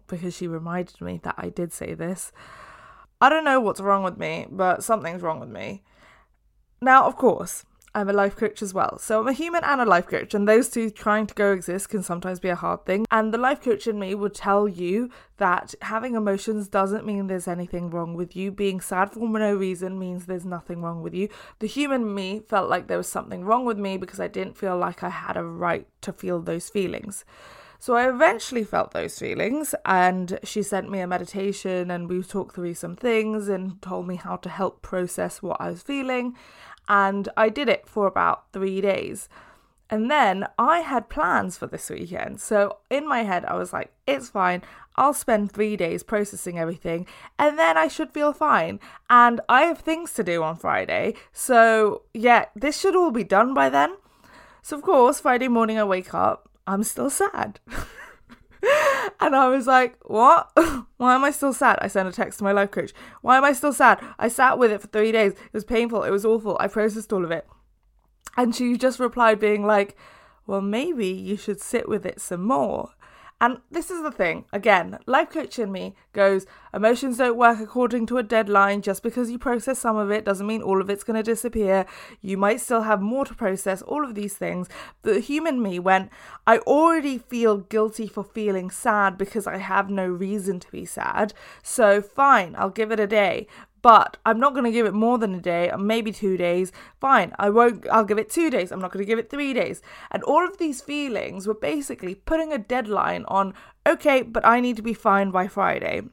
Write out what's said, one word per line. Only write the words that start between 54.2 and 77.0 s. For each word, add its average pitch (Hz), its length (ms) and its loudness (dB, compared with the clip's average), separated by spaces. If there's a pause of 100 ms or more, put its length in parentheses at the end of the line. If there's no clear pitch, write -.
So, 302 140 -10
of 285 40 -12
course, 277 380 6
Friday 254 300 2
morning 226 280 2
I 214 60 0
wake 185 300 -2
up, - 360 -2 (160)
I'm 196 180 -2
still - 260 -4
sad. 330 580 -2
<laughs> - 20 -20 (1500)
And 285 160 2
I 269 120 6
was 254 200 2
like, 254 360 4
"What? 262 480 6 (220)
<laughs> - 240 -10
Why 247 180 4
am 269 80 2
I 294 80 2
still 277 220 0
sad?" 247 280 2
I - 60 -2
sent 190 220 0
a - 20 -4
text - 280 -6
to 208 40 -4
my 196 80 2
life 202 200 2
coach. 202 220 -6 (280)
"Why 254 160 6
am 269 60 6
I 285 100 6
still 285 200 0
sad? 233 260 6 (200)
I - 80 0
sat 247 320 2
with 233 120 6
it 202 100 -4
for - 60 -20
three 214 240 2
days. 214 220 4
It - 200 -18
was 214 100 -6
painful. 226 400 0
It - 80 0
was 202 140 0
awful. 220 340 0
I 196 80 0
processed 214 460 -2
all 185 100 0
of 165 80 -4
it." 165 160 -6 (880)
And 240 200 2
she 247 220 0
just 254 220 0
replied 233 400 2
being 208 260 2
like, 202 300 2 (500)
"Well, 196 160 -4
maybe 226 460 -2
you 190 300 -4
should 196 240 -8
sit - 260 -4
with 202 180 -4
it - 140 -10
some 175 240 -8
more." 254 460 -2 (500)
And 240 300 0
this 330 220 -8
is 339 100 -8
the 302 80 -6
thing. 175 420 -4
Again, 190 540 2
life 285 240 0
coach 294 300 -8
in 202 120 -6
me 185 240 -10 (160)
goes, 196 360 2 (260)
"Emotions 240 460 2